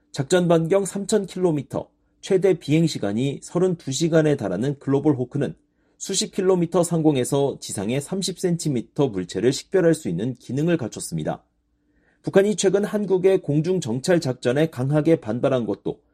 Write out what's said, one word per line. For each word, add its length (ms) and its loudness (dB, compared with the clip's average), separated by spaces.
작전 380 0
반경 360 2
삼천 420 -2
킬로미터, 640 -4
최대 340 2
비행 340 2
시간이 560 -2
서른두 480 -2
시간에 440 2
달하는 440 -2
글로벌 340 2
호크는 400 -4
수십 300 -4
킬로미터 540 2
상공에서 760 2
지상의 420 -4
삼십 380 -6
센티미터 680 0
물체를 440 0
식별할 420 2
수 140 -4
있는 260 -4
기능을 420 -2
갖췄습니다. 680 -8
북한이 320 2
최근 300 0
한국의 580 0
공중 380 0
정찰 400 0
작전에 500 0
강하게 460 2
반발한 500 -2
것도 340 -6